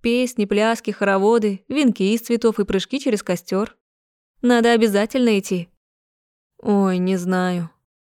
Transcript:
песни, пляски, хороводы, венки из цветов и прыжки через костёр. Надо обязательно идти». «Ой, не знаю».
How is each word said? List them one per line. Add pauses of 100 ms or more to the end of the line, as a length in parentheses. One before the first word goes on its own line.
песни,
пляски,
хороводы,
венки
из
цветов
и
прыжки
через
костёр. (680)
Надо
обязательно
идти». (880)
«Ой,
не
знаю». (400)